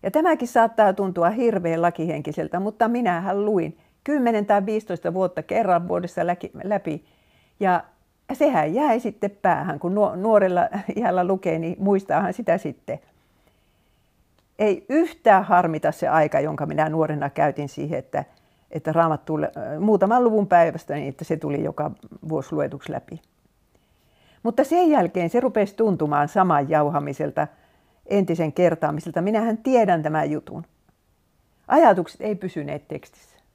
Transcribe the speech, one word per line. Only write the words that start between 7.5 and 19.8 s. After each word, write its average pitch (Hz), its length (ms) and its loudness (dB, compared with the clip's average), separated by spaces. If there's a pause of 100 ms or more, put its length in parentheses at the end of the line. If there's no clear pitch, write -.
Ja 180 240 0 (500)
sehän 196 400 2
jäi 254 260 2
sitten 208 320 -6 (100)
päähän, 151 380 0
kun 180 160 -2
nuo-, 208 200 0
nuorella 190 460 4 (340)
iällä 185 280 0
lukee, 180 360 -2
niin 165 200 -6
muistaahan 196 540 0
sitä 190 240 0
sitten. 143 420 -8 (1600)
Ei 208 300 0
yhtään 254 540 4
harmita 165 480 2
se - 160 -4
aika, 151 320 2
jonka 147 260 -4
minä 151 240 -2
nuorena 151 400 -2
käytin 143 400 -2
siihen, 143 300 -6
että, 143 260 -8 (460)
että 156 200 -8
Raamattu, 156 460 0
äh, 151 420 -6
muutaman 208 440 4